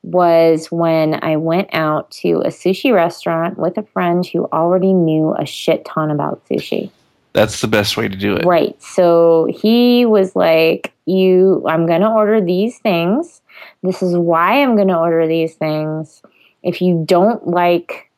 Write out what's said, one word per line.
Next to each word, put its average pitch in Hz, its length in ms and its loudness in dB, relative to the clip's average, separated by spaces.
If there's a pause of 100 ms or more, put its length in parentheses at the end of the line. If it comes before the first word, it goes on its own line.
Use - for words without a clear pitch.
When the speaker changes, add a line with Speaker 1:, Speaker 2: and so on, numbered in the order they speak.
Speaker 1:
was 165 680 2
when 160 500 0
I 160 140 -2
went 165 360 -2
out 156 380 -2 (120)
to 170 180 0
a - 80 -2
sushi 190 460 -2
restaurant 170 640 -2
with 170 180 -4
a 214 60 -6
friend 175 440 -2
who - 260 -4
already 180 420 0
knew 156 440 0
a - 60 -4
shit - 400 -4
ton 156 260 -4
about - 380 -4
sushi. - 420 -6 (420)
Speaker 2:
That's - 280 0
the 110 80 -4
best 104 280 0
way 113 120 -2
to 95 80 -8
do 98 180 -2
it. - 100 -2
Speaker 1:
Right. 180 380 0
So 170 640 2 (160)
he 240 420 4
was 208 300 2
like, 165 580 0 (140)
"You, 185 600 2
I'm 165 180 0
gonna 180 260 2
order 214 280 2
these 190 380 -2
things. 196 600 -2 (420)
This 185 200 -4
is 180 140 0
why 175 460 2
I'm 247 140 2
gonna 190 220 2
order 165 300 0
these 165 260 -2
things. 156 680 -6 (400)
If 175 200 -4
you 170 240 0
don't 196 400 2
like 175 720 -2